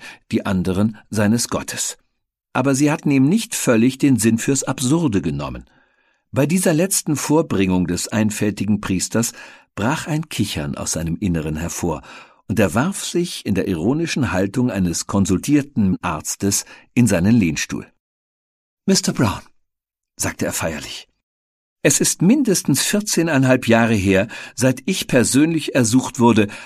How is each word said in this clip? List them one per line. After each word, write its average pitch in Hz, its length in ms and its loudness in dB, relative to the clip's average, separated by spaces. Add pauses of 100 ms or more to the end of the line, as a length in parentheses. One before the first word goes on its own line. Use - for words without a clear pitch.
(320)
die 110 140 0
anderen 95 540 0 (100)
seines 107 380 0
Gottes. - 500 -8 (560)
Aber 131 220 0
sie 143 160 2
hatten 160 180 -2
ihm 135 180 4
nicht 214 280 0
völlig 123 420 2
den 135 220 4
Sinn 113 180 4
fürs 135 260 -2
Absurde 131 600 0
genommen. 67 420 -6 (680)
Bei 131 140 0
dieser 180 300 2
letzten 165 400 0
Vorbringung 98 720 0
des 90 200 -4
einfältigen 104 760 -2
Priesters 110 520 -2 (400)
brach 127 320 -4
ein 160 240 -4
Kichern 76 460 -4
aus - 160 -6
seinem 82 280 -4
Inneren 80 360 -2
hervor, 80 480 -4 (440)
und 101 120 -2
er 95 160 2
warf 165 280 -2
sich - 440 -4
in 107 80 0
der 92 120 -2
ironischen 113 640 -2
Haltung 101 380 0
eines 92 380 -2
konsultierten 98 960 0
Arztes 87 640 -4 (280)
in 120 140 4
seinen 98 280 4
Lehnstuhl. 80 560 -2 (920)
„Mister 190 260 2
Brown“, - 300 0 (760)
sagte - 280 -6
er 87 80 -4
feierlich, - 540 -8 (760)
es - 180 2
ist - 200 -2
mindestens 202 600 2
vierzehneinhalb 151 840 0
Jahre 113 260 4
her, 95 340 2 (280)
seit 131 320 0
ich 190 200 -4
persönlich 143 680 2
ersucht 123 460 2
wurde, 110 300 4 (160)